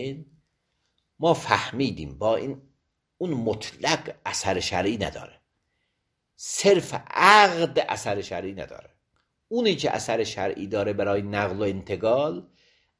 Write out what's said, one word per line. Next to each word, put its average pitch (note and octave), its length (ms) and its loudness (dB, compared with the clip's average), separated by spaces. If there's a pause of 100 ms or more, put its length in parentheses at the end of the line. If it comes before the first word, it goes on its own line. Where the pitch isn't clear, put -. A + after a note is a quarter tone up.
(1200)
ما D#3+ 140 6
فهمیدیم G2+ 840 -2
با A2 180 0
این، A#2 260 -6 (560)
اون F3+ 120 -6
مطلق A2+ 840 -2 (100)
اثر - 340 -2
شرعی F#2 380 -2
نداره، - 420 -8 (960)
صرف - 580 2 (140)
عقد F3 720 6 (100)
اثر G#2 320 -4
شرعی F#2 320 -8
نداره. D2 360 -14 (580)
اونی A3 280 2
که C#3 160 -2
اثر A2+ 320 0
شرعی G2 440 -4
داره G#2 260 -2
برای G2+ 280 0
نقل G2+ 360 -2
و G#2 60 -2
انتقال، A2 840 -2 (500)